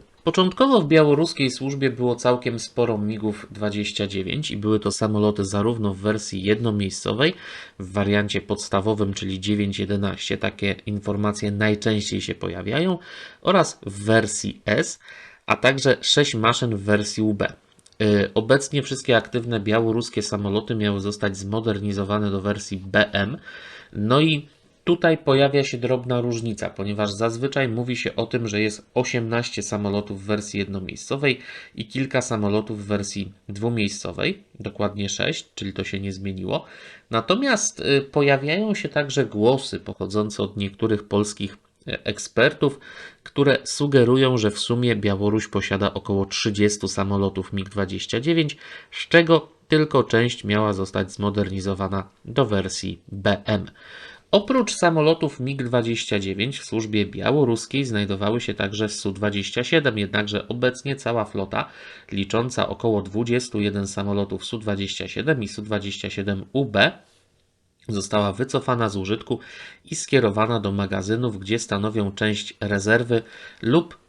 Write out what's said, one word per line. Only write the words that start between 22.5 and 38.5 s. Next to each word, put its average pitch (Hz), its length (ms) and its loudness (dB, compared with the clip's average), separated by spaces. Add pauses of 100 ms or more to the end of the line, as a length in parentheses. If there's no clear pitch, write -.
B 98 340 2
M. 101 260 -2 (560)
No 113 280 4
i 156 260 2 (360)
tutaj 170 340 4
pojawia 139 460 4
się 127 140 -4
drobna 123 440 0
różnica, 113 480 -4
ponieważ 104 420 -2
zazwyczaj 120 560 -2
mówi 120 280 -2
się - 200 -4
o 113 100 -2
tym, 117 220 -2
że 104 140 0
jest 107 320 -2
osiemnaście 117 720 -2
samolotów 104 600 -2
w - 20 -14
wersji 104 340 -2
jednomiejscowej 107 800 -2 (360)
i - 120 -8
kilka 131 340 -2
samolotów 107 640 0
w 98 40 -10
wersji 101 460 -4 (160)
dwumiejscowej, 104 920 -2 (160)
dokładnie 101 500 -4
sześć, - 460 -4
czyli 98 180 -8
to 95 100 -4
się 95 160 -6
nie 98 120 -4
zmieniło. 95 540 -6 (440)
Natomiast, 208 720 0
y, 139 220 2
pojawiają 147 760 2